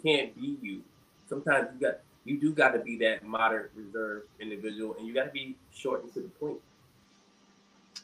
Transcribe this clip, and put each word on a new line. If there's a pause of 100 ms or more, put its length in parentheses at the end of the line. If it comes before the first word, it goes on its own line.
can't
be
you, (440)
sometimes
you
got, (240)
you
do
gotta
be
that
moderate,
reserved (120)
individual,
and
you
gotta
be (180)
short
and
to
the
point. (1500)